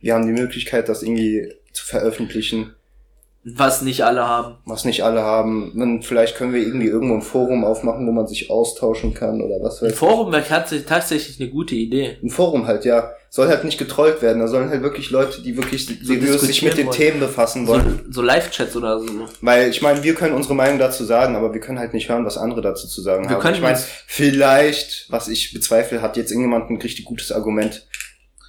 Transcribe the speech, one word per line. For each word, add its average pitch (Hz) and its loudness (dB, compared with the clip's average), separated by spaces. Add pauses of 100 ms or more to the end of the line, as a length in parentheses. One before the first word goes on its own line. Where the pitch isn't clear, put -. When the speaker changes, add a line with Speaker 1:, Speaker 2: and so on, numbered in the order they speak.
Speaker 1:
wir 117 0
haben 113 2
die 117 0
Möglichkeit, 123 -2
das 110 -4
irgendwie 110 0 (200)
zu - -10
veröffentlichen. 110 -4 (720)
Speaker 2:
Was 135 0
nicht 131 -2
alle 120 0
haben. 120 -4
Speaker 1:
Was 113 -8
nicht 107 0
alle 113 2
haben. 110 0
Und 117 -2
vielleicht 117 2
können 127 -2
wir 120 2
irgendwie 113 0
irgendwo 113 2
ein 107 0
Forum 127 0
aufmachen, 113 0
wo 117 0
man 113 2
sich - -8
austauschen 113 0
kann 110 -4
oder 101 -4
was 110 -6
weiß - -4
Speaker 2:
Ein 113 2
Speaker 1:
ich. 110 -4
Speaker 2:
Forum 214 2
wäre 151 0
tats-, - -4
tatsächlich 160 -2
eine 127 -4
gute 139 -4
Idee. 117 -2
Speaker 1:
Ein 120 -4
Forum 131 2
halt, 107 0
ja. 117 4 (200)
Soll 139 2
halt 147 2
nicht 151 -4
getrollt 156 2
werden, 113 4
da 113 0
sollen 127 0
halt 139 -2
wirklich 139 -4
Leute, 135 0
die 123 -6
wirklich 131 -4
Speaker 2:
So 120 -10 (100)
Speaker 1:
seriös 131 2
sich 139 2
mit 165 4
Speaker 2:
diskutieren 165 0
Speaker 1:
den 139 2
Speaker 2:
wollen. 127 -2
Speaker 1:
Themen 151 4
befassen 123 0
Speaker 2:
So, 117 4
Speaker 1:
wollen. - 2
Speaker 2:
so 123 -4
Live-Chats 123 2
oder 113 0
so. 113 -8 (360)
Speaker 1:
Weil, 123 6
ich 117 -2
meine, 143 4
wir 160 4
können 160 0
unsere 139 0
Meinung 139 2
dazu 131 0
sagen, 117 2
aber 107 0
wir 107 -6
können 127 -8
halt 117 -6
nicht 110 -4
hören, 120 0
was 117 -4
andere 117 -4
dazu - -4
zu - -12
sagen 95 0
Speaker 2:
Wir - -2
Speaker 1:
haben. - 0
Speaker 2:
können 180 2
Speaker 1:
Ich 175 -4
meine, 107 2
Speaker 2:
uns - -4 (200)
Speaker 1:
vielleicht, 143 2
was 113 -4
ich - -4
bezweifle, 113 2
hat 110 -4
jetzt 117 -4
irgendjemand 120 0
ein 113 -2
richtig 113 -8
gutes - -10
Argument, 107 -2 (640)